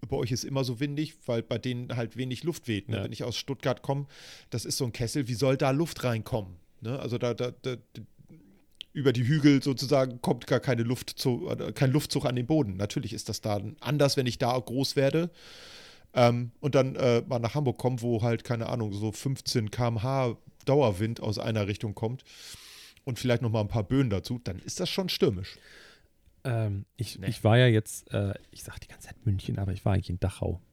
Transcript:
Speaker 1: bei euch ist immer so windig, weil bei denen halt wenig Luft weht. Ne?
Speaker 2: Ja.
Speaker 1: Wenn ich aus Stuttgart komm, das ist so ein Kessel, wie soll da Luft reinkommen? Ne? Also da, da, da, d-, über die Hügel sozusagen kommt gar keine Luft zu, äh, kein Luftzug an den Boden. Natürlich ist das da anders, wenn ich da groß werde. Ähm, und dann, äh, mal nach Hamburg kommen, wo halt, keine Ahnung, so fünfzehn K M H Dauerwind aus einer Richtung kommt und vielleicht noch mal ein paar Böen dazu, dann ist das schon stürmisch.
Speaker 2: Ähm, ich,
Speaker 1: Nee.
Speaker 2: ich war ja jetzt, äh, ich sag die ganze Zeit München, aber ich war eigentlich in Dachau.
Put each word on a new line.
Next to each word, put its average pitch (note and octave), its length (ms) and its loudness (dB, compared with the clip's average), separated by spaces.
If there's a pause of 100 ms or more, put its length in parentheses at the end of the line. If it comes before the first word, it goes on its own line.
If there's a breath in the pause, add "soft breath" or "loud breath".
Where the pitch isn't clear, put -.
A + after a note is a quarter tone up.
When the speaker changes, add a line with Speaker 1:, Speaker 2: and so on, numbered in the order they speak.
Speaker 1:
bei C#3+ 80 -2
euch C3 160 0
ist B2 120 -2
immer C3+ 200 -2
so A#2 160 -4
windig, D3 360 -4 (100)
weil A#2 160 0
bei A#2+ 160 -4
denen A#2+ 380 -6
halt A#2 220 -4
wenig B2+ 260 -6
Luft D#3+ 240 -6
weht. G#2 200 -2
Ne? A2 100 -2
Speaker 2:
Ja. G2 80 -2
Speaker 1:
Wenn A2+ 60 -8
ich A2+ 120 -8
aus A2+ 120 -4
Stuttgart - 460 -4
komm, C#3+ 240 -2 (460 loud breath)
das A#2 120 -4
ist - 140 -4
so C#3 80 0
ein A2+ 80 -4
Kessel, A#2+ 340 -2
wie B2+ 60 -2
soll C3 240 2
da C3+ 140 2
Luft D#3 320 -2
reinkommen? A2 540 -2 (240)
Ne? B2 180 -6
Also A#2+ 180 -4
da, A#2+ 160 0
da, B2 160 -2 (140)
da, B2+ 140 -4
d-, G#2+ 40 -16 (1120)
über C3+ 180 4
die A#2+ 160 2
Hügel C#3+ 360 8
sozusagen C3 580 2
kommt B2+ 240 0
gar - 140 4
keine A#2+ 240 2
Luft A#2+ 340 -2
zu, - 320 0
äh, A2 220 -4
kein C3 200 2
Luftzug C#3+ 340 0
an C3 100 0
den B2 100 -2
Boden. A#2 320 2
Natürlich - 360 -4
ist - 140 -8
das G#2 140 -6
da G#2 180 0 (200)
anders, C#3+ 380 2
wenn B2+ 100 2
ich A#2 100 -4
da B2 180 2
groß B2+ 400 -2
werde. D3 360 2 (800 loud breath)
Ähm, A#2+ 380 4 (100)
und C#3 120 0
dann, C3 220 4
äh, A#2+ 320 4
mal C3 100 -2
nach A#2 160 -2
Hamburg C#3+ 240 0
kommen, B2 240 0
wo A#2 200 2
halt, A#2 220 0
keine A#2 260 -2
Ahnung, A2 240 -2
so G#2 180 -2
fünfzehn A#2+ 600 -2
K B2 160 0
M A2+ 160 -2
H C3 340 0 (280)
Dauerwind A#2 560 2
aus G#2 160 -2
einer A2 300 0
Richtung G#2+ 280 -4
kommt A#2 280 -4 (800 loud breath)
und B2 160 -6
vielleicht A#2+ 220 2
noch A#2 100 0
mal A2 100 2
ein G#2 60 0
paar A2 160 0
Böen C3+ 260 2
dazu, G2+ 340 -2
dann F#2+ 160 -6
ist - 200 -10
das F3+ 100 -2
schon F#3+ 200 -2
stürmisch. G2+ 480 0 (880 loud breath)
Speaker 2:
Ähm, A2 400 -2 (100)
ich, - 240 -8
Speaker 1:
Nee. F#2+ 80 -4
Speaker 2:
ich - 160 -6
war A2 140 8
ja B2+ 100 8
jetzt, - 460 2
äh, G2+ 200 0 (180)
ich - 120 -18
sag - 160 -14
die - 80 -18
ganze - 220 -20
Zeit - 160 -10
München, G2+ 340 -2
aber F#2+ 140 -2
ich G2 120 -6
war G#2 80 4
eigentlich F#2+ 160 0
in F2+ 100 -2
Dachau. F2+ 420 -2 (120)